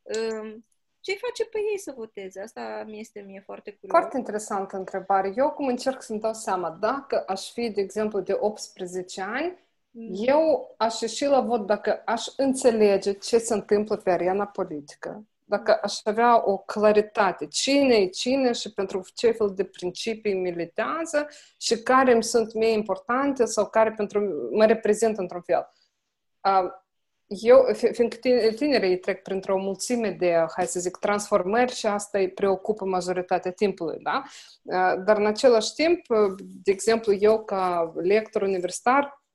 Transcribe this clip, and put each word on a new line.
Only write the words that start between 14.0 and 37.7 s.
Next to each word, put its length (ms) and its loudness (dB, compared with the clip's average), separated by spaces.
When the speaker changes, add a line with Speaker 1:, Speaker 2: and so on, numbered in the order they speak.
Speaker 2:
arena 340 0
politică, 800 -10
dacă 360 2
aș 220 -6
avea 460 4
o 80 0
claritate 880 2
cine 480 2
e 120 4
cine 440 0
și 220 -8
pentru 280 -4
ce 180 2
fel 240 -2
de 80 -4
principii 680 -6
militează 960 -4
și 260 -2
care 300 6
îmi 100 4
sunt 300 0
mie 180 2
importante 760 -2
sau 200 -2
care 260 2
pentru, 600 -4
mă 140 6
reprezintă 560 2
într-un 200 -8
fel. 280 0
A, 460 0
eu, 460 8
fi-, 200 0
fiindcă 240 0
ti-, 380 2
tinerii 420 2
trec 240 -4
printr-o 360 -2
mulțime 540 -2
de, 340 2
hai 120 0
să 120 -6
zic, 180 -6
transformări 800 0
și 120 -8
asta 300 -2
îi 140 0
preocupă 540 -2
majoritatea 680 -2
timpului, 520 -4
da? 200 -4
A, 180 2
dar 220 2
în 80 0
același 480 4
timp, 280 2
de 340 -4
exemplu, 480 2
eu 240 4
ca 520 -2